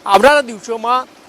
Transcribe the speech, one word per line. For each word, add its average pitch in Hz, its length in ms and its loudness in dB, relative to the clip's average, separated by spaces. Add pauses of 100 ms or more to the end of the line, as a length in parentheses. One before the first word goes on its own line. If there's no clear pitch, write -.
આવનારા 262 360 4
દિવસોમાં 233 680 -6 (220)